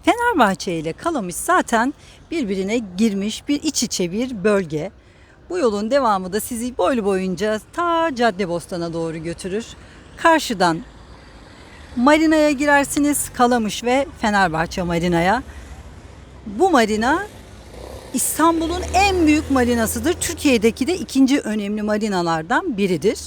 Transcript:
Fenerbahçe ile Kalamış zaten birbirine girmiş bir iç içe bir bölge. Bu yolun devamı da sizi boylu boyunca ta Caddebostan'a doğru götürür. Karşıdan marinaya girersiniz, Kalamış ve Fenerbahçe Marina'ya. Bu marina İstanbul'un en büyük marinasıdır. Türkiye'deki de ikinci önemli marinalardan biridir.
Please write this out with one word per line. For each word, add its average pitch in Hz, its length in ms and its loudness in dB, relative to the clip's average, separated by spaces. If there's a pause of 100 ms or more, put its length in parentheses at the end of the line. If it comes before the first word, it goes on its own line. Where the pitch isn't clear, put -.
Fenerbahçe 320 680 2
ile 160 200 -4
Kalamış 233 420 -4
zaten 277 580 0 (380)
birbirine 202 500 -2 (160)
girmiş 202 500 -2
bir 285 160 -2
iç 302 200 -2
içe 180 280 -4
bir 226 320 -6
bölge. 185 480 0 (580)
Bu 349 80 -4
yolun 220 340 0
devamı 208 420 0
da 214 60 0
sizi 240 380 -8
boylu 262 280 0
boyunca 190 540 -2 (140)
ta 330 420 0
Caddebostan'a 175 800 -2
doğru 165 240 -4
götürür. 175 480 -8 (520)
Karşıdan 185 640 2 (1120)
marinaya 302 560 4
girersiniz, 285 840 2
Kalamış 240 500 0
ve 254 220 2 (160)
Fenerbahçe 180 640 0
Marina'ya. 175 600 2 (1000)
Bu 226 240 2
marina 247 560 2 (880)
İstanbul'un 330 680 0 (120)
en 370 340 4
büyük 302 240 2
marinasıdır. 240 640 0
Türkiye'deki 247 720 0
de 370 100 -2
ikinci 269 420 2
önemli 214 420 -4
marinalardan 208 960 -2
biridir. 185 500 0